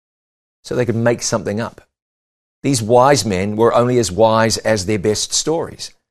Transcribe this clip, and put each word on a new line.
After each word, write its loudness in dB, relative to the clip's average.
So -8
they 0
could -2
make 0
something -4
up. -10
These -2
wise 4
men -2
were 2
only 2
as 0
wise 2
as -2
their -2
best -2
stories. -6